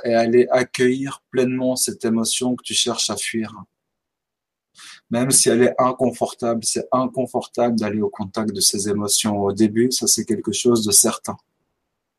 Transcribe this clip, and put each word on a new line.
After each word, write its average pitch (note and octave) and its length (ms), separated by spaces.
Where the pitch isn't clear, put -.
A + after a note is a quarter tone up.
et A#2 100
aller A#2 360
accueillir C3 800
pleinement B2+ 440
cette A#2+ 300
émotion A2+ 500
que - 80
tu G#2+ 120
cherches A2 360
à G2+ 60
fuir. A2 360
Même B2 200
si - 180
elle A#2 140
est A#2+ 180
inconfortable, A#2+ 840
c'est - 280
inconfortable A#2+ 840
d'aller G#2+ 260
au G2+ 80
contact G#2+ 420
de F#2+ 80
ces G#2 300
émotions. G#2 500
Au G2 140
début, A2 360
ça, A#2 160
c'est A2 200
quelque G#2+ 260
chose A2+ 320
de G2+ 80
certain. - 460